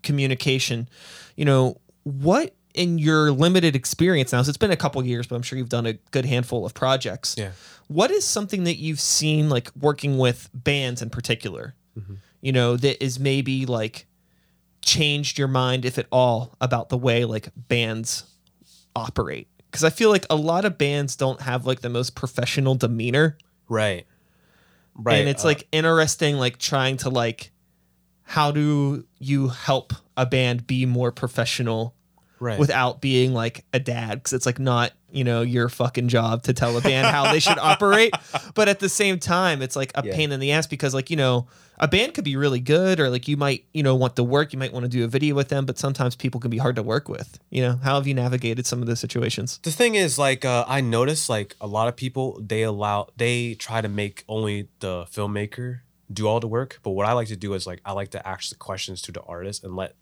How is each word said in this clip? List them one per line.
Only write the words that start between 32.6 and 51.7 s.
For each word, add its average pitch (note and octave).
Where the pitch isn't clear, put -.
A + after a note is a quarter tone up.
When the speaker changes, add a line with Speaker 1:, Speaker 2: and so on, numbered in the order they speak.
Speaker 1:
being, C3
like, A#2
a C3
dad? A#2
'Cause -
it's, B2+
like, B2+
not, B2
you C#3
know, A#2
your A#2+
fucking B2
job A#2
to B2+
tell A#2+
a A#2+
band C3+
how G#3
they D#3+
should F#3+
operate. G3+
Speaker 2:
<laughs> -
Speaker 1:
But G#3+
at G3
the G3
same F#3+
time, E3+
it's, B2+
like, C3+
a C#3
Speaker 2:
Yeah. G2
Speaker 1:
pain D3+
in C#3
the C#3
ass D3+
because, C3+
like, C3
you E3
know, B2+
a D3+
band G#3
could A#3+
be C#3
really C3+
good E3
or, C3+
like, B2
you D3
might, C#3+
you D#3
know, C3+
want B2+
the B2
work, C#3+
you C3
might C3
wanna A#2+
do A#2+
a A#2
video C#3
with C#3
them, C#3
but B2+
sometimes C3+
people B2+
can A#2+
be A#2
hard B2+
to A2+
work A2+
with, -
you B2+
know? B2
How C3+
have C#3
you C#3
navigated B2
some B2
of B2
those A#2
situations? -
Speaker 2:
The E3
thing A#3
is, E3
like, C3+
uh, B2
I C3+
noticed, B2+
like, G#2+
a A2
lot G#2+